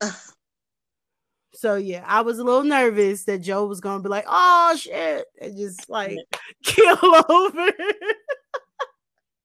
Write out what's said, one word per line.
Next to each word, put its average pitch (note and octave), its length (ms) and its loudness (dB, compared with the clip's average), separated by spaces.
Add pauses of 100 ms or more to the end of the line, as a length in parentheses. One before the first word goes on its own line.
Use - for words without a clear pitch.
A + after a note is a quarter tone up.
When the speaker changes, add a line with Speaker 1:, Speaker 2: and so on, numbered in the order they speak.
Speaker 1:
<laughs> G#3 40 -6 (1500)
Speaker 2:
So, G#3+ 220 -4
yeah, F#3+ 320 -8
I G#3+ 140 2
was A3+ 180 -4
a B3 40 -8
little B3 200 2
nervous A3 640 0
that G3 140 -4
Joe G3 280 -4
was G3 140 -12
gonna G3 200 -8
be G3 80 -8
like, G3+ 160 -4
"Oh, E4+ 540 4
shit," D#4 460 -6 (140)
and G3+ 160 -14
just, G3 360 -14
like, G3+ 260 -8
Speaker 1:
Yeah. - 220 -12 (240)
Speaker 2:
<laughs> - 0 -
keel F#4+ 340 4 (320)
over. F4 420 2 (1700)